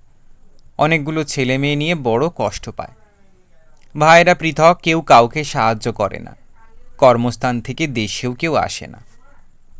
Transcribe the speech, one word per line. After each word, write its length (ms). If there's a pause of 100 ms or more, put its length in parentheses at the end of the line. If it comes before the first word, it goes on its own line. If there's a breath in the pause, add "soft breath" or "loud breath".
(800)
অনেকগুলো 460
ছেলে 340
মেয়ে 180
নিয়ে 180
বড় 420
কষ্ট 340
পায়। 240 (1040)
ভাইয়েরা 360
পৃথক, 480
কেউ 180
কাউকে 440
সাহায্য 480
করে 260
না। 180 (600)
কর্মস্থান 640
থেকে 260
দেশেও 480
কেউ 200
আসে 320
না। 180 (760)